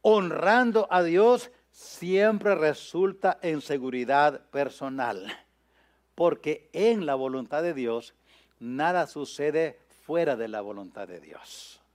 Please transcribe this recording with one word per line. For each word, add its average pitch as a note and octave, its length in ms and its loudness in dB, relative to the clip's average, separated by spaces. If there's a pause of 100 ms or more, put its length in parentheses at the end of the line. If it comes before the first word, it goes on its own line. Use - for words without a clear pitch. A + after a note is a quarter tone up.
honrando G#3 880 4
a F3+ 140 4
Dios, G#3+ 480 4 (200)
siempre G3+ 840 0
resulta F3 880 -2
en D#3 200 -4
seguridad C3 800 0 (100)
personal. C3 840 -6 (840)
Porque D#3+ 580 -2
en G#3 320 0
la C#3 100 0
voluntad C3 480 -4
de F3 100 -2
Dios, A#2 400 -6 (460)
nada D3+ 480 -2
sucede D3 720 -4 (260)
fuera D#3 300 0
de A2+ 140 -6
la G#2+ 100 -8
voluntad G2+ 480 -12
de F2 140 -16
Dios. - 580 -20 (160)